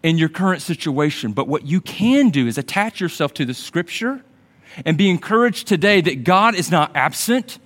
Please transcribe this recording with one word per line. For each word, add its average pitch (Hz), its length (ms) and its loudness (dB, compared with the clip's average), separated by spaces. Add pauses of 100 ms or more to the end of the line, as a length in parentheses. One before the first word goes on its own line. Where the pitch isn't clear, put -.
in 165 160 2
your 160 100 2
current 185 320 -2
situation, 147 680 -2
but 117 160 -4
what 143 180 -4
you 170 160 0
can 254 480 2
do 139 160 2
is 117 140 -2
attach 202 420 -4
yourself 160 320 -4
to 143 120 -4
the 123 100 -6
scripture 226 680 -6 (640)
and 160 140 0
be 196 100 4
encouraged 220 560 0
today 196 360 4
that 135 220 -2
God 196 300 4
is 175 160 -4
not 151 260 2
absent. 220 720 -2